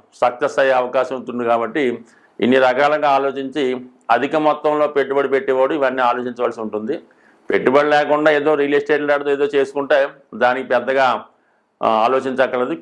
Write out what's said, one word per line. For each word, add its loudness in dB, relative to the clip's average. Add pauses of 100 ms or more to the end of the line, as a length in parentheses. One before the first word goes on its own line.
(200)
సక్సెస్ -2
అయ్యే 4
అవకాశం -2
ఉంటుంది. -8
కాబట్టి -2 (640)
ఇన్ని 4
రకాలుగా 2
ఆలోచించి -4 (500)
అధిక 0 (120)
మొత్తంలో 0 (100)
పెట్టుబడి 0
పెట్టేవాడు 0
ఇవన్నీ 0
ఆలోచించవలసి -4
ఉంటుంది. -6 (520)
పెట్టుబడి 2
లేకుండా 2
ఏదో 0 (100)
రియల్ 0
ఎస్టేట్ 0
లాంటిది 0
ఏదో 0 (120)
చేసుకుంటే 0 (460)
దానికి 0
పెద్దగా, 0 (760)
ఆ, 2 (200)
ఆలోచించక్కర్లేదు. -2